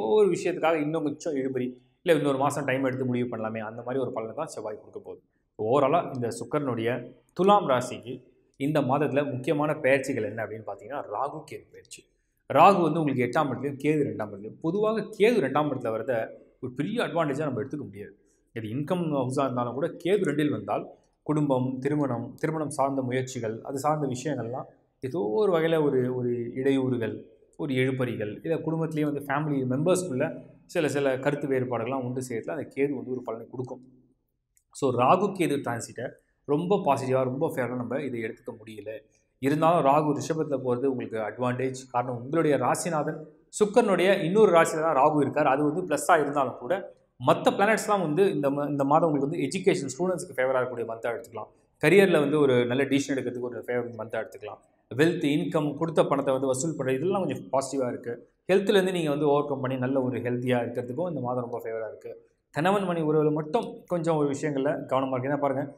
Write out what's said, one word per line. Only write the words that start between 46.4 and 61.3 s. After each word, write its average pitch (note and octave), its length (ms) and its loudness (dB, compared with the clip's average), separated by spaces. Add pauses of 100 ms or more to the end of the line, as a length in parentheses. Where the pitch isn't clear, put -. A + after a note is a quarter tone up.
கூட B2 160 -4 (460)
மத்த C3 300 2
பிளானட்ஸ்லாம் G3+ 580 2
வந்து F3+ 240 4
இந்த C#3+ 180 0
மா-, C#3+ 180 0
இந்த C#3 160 0
மாதம் D#3+ 260 6
உங்களுக்கு C#3 180 2
வந்து E3 160 -2
எஜுகேஷன் D#3 480 0
ஸ்டூடெண்ட்ஸ்க்கு F3+ 440 -4
ஃபேவரா C3 240 2
இருக்கக்கூடிய A#2+ 280 -2
மந்த்தா A2+ 220 -4
எடுத்துக்கலாம். G#2+ 400 -8 (340)
கரியர்ல F3 360 8
வந்து C#3+ 200 2
ஒரு B2 260 6
நல்ல B2+ 180 0
டிசிஷன் C3+ 320 0
எடுக்கிறதுக்கு B2 340 -4
ஒரு A2+ 180 -10
ஃபேவரபிள் A#2+ 300 -4
மந்த்தா A2+ 200 -8
எடுத்துக்கலாம். G#2 440 -10 (300)
வெல்த், D3 340 2
இன்கம், D3 520 0
கொடுத்த E3 260 2
பணத்தை C#3 300 2
வந்து C3 140 0
வசூல் C3 300 -2
பண்றது, C3 180 0
இதெல்லாம் F#3 280 -2
கொஞ்சம் B2+ 220 -6
பாசிட்டிவா C3+ 420 -2
இருக்கு. A#2 260 -8 (340)
ஹெல்த்லேருந்து G3 440 4
நீங்க E3 180 -2
வந்து C#3+ 180 0
ஓவர் C#3+ 180 4
கம் C3+ 160 -4
பண்ணி C3 160 -2
நல்ல B2+ 240 0
ஒரு B2+ 160 -2
ஹெல்த்தியா B2 420 0
இருக்கிறதுக்கும் B2 500 -4
இந்த C#3+ 120 -6
மாதம் B2 220 -2